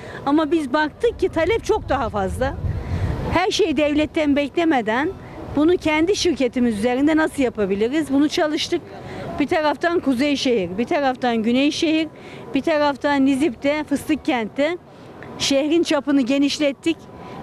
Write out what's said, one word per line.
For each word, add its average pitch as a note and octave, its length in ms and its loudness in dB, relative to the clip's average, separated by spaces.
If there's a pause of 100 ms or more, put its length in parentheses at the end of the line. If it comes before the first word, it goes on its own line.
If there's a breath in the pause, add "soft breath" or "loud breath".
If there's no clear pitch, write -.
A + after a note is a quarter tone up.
(260 loud breath)
Ama D4 260 2
biz D4 220 0
baktık D4+ 460 0
ki F4 100 0
talep E4+ 340 0
çok - 260 0
daha B3+ 200 0
fazla. G3+ 480 -2 (760 loud breath)
Her F4+ 180 2
şeyi D#4+ 260 0
devletten D4+ 580 2
beklemeden C#4 760 0 (460 loud breath)
bunu E4 220 4
kendi D#4+ 380 2
şirketimiz A#3+ 640 0
üzerinde C4+ 380 2
nasıl D#4 260 2
yapabiliriz? A3+ 720 0
Bunu C#4+ 160 4
çalıştık. D4+ 520 0 (580 loud breath)
Bir C#4+ 80 0
taraftan E4 520 0
Kuzeyşehir, B3 800 0
bir A#3+ 80 0
taraftan B3+ 520 0
Güneyşehir, D4 720 0 (480 loud breath)
bir C4 60 2
taraftan C#4+ 640 0
Nizip'te, C#4 580 0
Fıstık C#4+ 420 -2
Kent'te C#4 520 -2 (640 loud breath)
şehrin D4+ 440 2
çapını C#4+ 380 2
genişlettik, C#4 760 0 (460 loud breath)